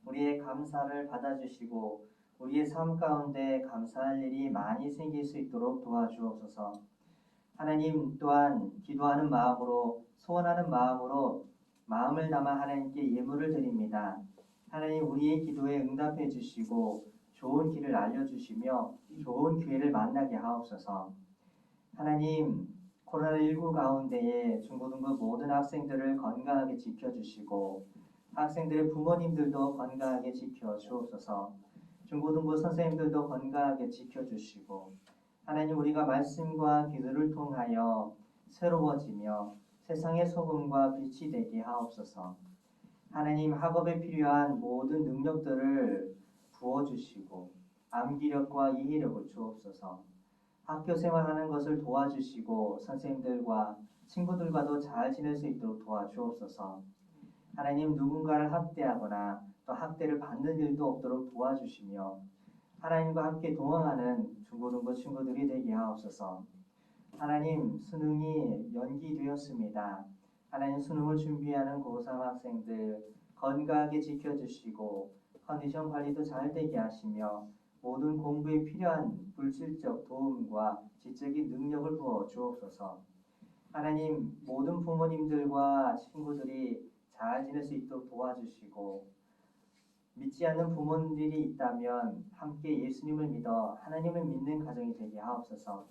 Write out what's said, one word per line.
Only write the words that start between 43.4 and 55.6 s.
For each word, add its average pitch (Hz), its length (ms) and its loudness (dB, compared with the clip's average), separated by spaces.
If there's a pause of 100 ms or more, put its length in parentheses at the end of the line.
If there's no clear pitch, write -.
학업에 165 480 2
필요한 143 640 4
모든 131 420 0
능력들을 135 1120 2 (360)
부어주시고 117 1000 -4 (380)
암기력과 139 800 2 (100)
이해력을 135 480 0
주옵소서. 98 760 -12 (600)
학교 170 320 0
생활하는 160 540 4
것을 147 320 2
도와주시고 127 1000 0
선생님들과 233 960 -2 (300)
친구들과도 160 760 0
잘 143 320 0
지낼 147 240 0
수 147 120 -4
있도록 113 360 -4